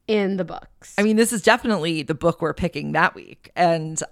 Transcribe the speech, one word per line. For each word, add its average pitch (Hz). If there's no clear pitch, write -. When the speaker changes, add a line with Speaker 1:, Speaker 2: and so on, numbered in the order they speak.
Speaker 1:
in 196
the 185
books. -
Speaker 2:
I 202
mean, 214
this 226
is 202
definitely 170
the 156
book 165
we're 151
picking 147
that 170
week, -
and 160